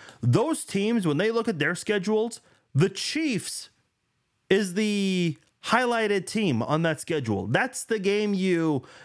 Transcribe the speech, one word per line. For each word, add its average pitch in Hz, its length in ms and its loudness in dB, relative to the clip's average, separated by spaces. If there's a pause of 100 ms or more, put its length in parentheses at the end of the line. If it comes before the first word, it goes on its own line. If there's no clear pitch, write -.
(220)
those 214 420 2
teams, 202 440 0
when 143 100 2
they 214 140 2
look 226 160 0
at 190 100 -2
their 147 160 0
schedules, 214 680 -2 (340)
the 170 140 4
Chiefs - 800 -4 (800)
is 190 260 2
the 190 640 0 (300)
highlighted 226 580 2
team 160 360 0
on 151 200 0
that 160 180 0
schedule. 110 480 -2
That's 185 380 -2
the 226 120 -2
game 202 360 0
you, 165 500 0 (220)